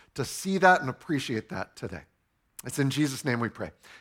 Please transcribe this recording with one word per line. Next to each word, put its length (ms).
to 100
see 340
that 220
and 80
appreciate 600
that 260
today. 260
It's 140
in 100
Jesus' 340
name 160
we 100
pray. 220